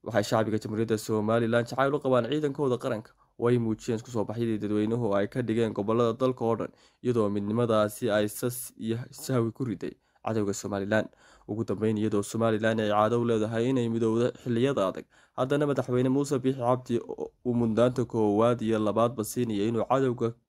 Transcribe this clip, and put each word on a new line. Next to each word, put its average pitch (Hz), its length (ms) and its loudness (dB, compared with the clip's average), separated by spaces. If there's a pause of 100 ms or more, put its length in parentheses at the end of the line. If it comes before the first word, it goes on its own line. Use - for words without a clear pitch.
Waxay 110 200 0
shacbiga 110 340 0
Jamhuuriyadda 107 400 -2
Somaliland 113 720 0
jacayl 139 260 0
u 139 40 -2
qabaan 123 300 2
ciidankooda 143 480 -2
qaranka - 340 -6 (280)
oo 117 100 0
ay 123 80 4
muujiyeen 113 440 -2
isku 123 100 -18
soo 107 140 0
baxyadii 113 320 -2
dadweynuhu 107 580 0
ay 101 120 2
ka 131 140 -6
dhigeen 110 320 0
gobollada 113 440 2
dalka 127 280 -2
oo 113 100 2
dhan, 98 160 -8 (320)
iyadoo 117 260 2
midnimadaasi 107 800 0
ay 107 180 2
sas - 500 -6
iyo 110 200 -4 (140)
sahwi 117 400 -2
ku 135 140 -6
riday 98 280 -6 (320)
cadowga 104 280 0
Somaliland. 101 540 -2 (400)
Ugu 110 180 -4
dambeyn, 107 320 0
iyadoo 107 260 0
Somaliland 113 560 0
ay 107 100 0
caado 107 320 4
u 120 40 -2
leedahay 113 440 0
inay 120 200 0
midowdo 113 420 0 (120)
xilliyada 120 440 0
adag, - 180 -6 (320)
haddana 143 300 0
madaxweyne 127 420 0
Muuse 139 300 0
Biixi 131 200 -2
Cabdi 123 400 0
oo - 320 -8 (140)
uu 123 80 0
mudnaanta 120 520 2
koowaad 113 560 4
iyo 110 180 0
labaadba 110 440 2
siinaya 110 440 -2
inuu 113 220 0
cadowga 123 440 0 (160)